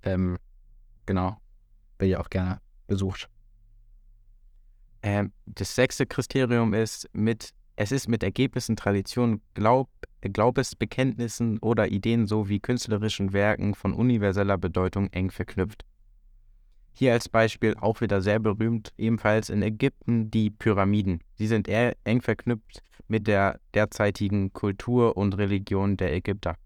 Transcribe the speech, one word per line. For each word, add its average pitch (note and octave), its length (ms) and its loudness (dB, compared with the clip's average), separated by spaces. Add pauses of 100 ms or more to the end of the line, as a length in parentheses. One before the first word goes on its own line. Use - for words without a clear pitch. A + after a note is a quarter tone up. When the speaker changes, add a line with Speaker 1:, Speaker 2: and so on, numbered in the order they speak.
Speaker 1:
Ähm, F#2 380 0 (640)
genau, F#2+ 320 -2 (600)
wird F#2+ 100 2
ja F2+ 100 2
auch - 120 -8
gerne F#2 280 -2 (280)
besucht. F#2+ 420 -4 (1700)
Speaker 2:
Ähm, G2+ 280 0 (140)
das - 300 -8
sechste B2+ 320 2
Kriterium A#2+ 680 0
ist, A2 400 -2
mit, A2 380 -2 (240)
es G#2+ 160 -2
ist C3+ 160 -2
mit A2+ 160 0
Ergebnissen, A#2 520 -2
Traditionen, G#2 680 0 (100)
Glaub-, A#2+ 380 2 (300)
Glaubensbekenntnissen A#2 1400 0
oder G#2+ 300 2
Ideen A2 360 2
sowie G#2 340 0
künstlerischen G#2+ 720 -2
Werken G2+ 440 0
von - 180 -2
universeller G2+ 640 2
Bedeutung F#2+ 520 0
eng F#2+ 200 -2
verknüpft. - 560 -4 (1120)
Hier C3 140 4
als A#2 160 0
Beispiel A2+ 480 2
auch A2 240 -2
wieder G2+ 220 0
sehr G#2 180 2
berühmt, A2 580 -2
ebenfalls A2 520 0
in G2+ 120 -2
Ägypten, A2 680 -2
die G#2+ 180 2
Pyramiden. G2 680 2 (140)
Sie G#2+ 120 -4
sind A2 220 0
eher A#2 260 2 (120)
eng A#2+ 160 2
verknüpft - 600 -4 (280)
mit G#2+ 180 0
der G2 320 2 (140)
derzeitigen G2+ 800 0
Kultur A#2 640 0
und G2 200 2
Religion G2 600 0
der E2+ 160 -2
Ägypter. F2+ 420 -4 (100)